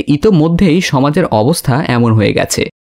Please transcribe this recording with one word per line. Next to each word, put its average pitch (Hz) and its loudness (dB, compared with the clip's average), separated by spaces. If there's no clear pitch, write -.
ইতোমধ্যেই 165 2
সমাজের 151 -2
অবস্থা 120 0
এমন 117 0
হয়ে 107 2
গেছে। - -4